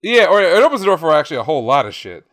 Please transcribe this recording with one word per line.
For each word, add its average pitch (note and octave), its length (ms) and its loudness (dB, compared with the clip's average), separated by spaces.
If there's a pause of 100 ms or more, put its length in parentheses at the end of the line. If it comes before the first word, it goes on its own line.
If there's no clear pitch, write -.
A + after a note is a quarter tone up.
Yeah, A3 280 2
or G3+ 100 4
it F#3 220 2
opens C#4+ 180 0
the F#3+ 60 -4
door G3 100 2
for D#3+ 180 -2
actually D3+ 220 -2
a A#2+ 60 -4
whole C3+ 200 -4
lot B2+ 220 0
of G#2 100 -10
shit. F2+ 380 -18